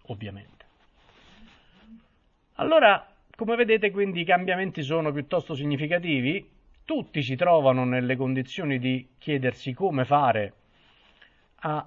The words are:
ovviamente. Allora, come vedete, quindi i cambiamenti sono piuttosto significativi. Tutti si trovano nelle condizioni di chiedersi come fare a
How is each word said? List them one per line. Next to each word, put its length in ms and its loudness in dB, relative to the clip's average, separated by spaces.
ovviamente. 580 -14
Allora, 500 4
come 200 -4
vedete, 360 2
quindi 300 -2
i 40 -4
cambiamenti 560 0
sono 300 -2
piuttosto 440 -4
significativi. 920 -2
Tutti 360 -4
si 140 -4
trovano 480 4
nelle 320 0
condizioni 640 -4
di 380 -4
chiedersi 560 -4
come 320 -2
fare 480 2
a 200 -4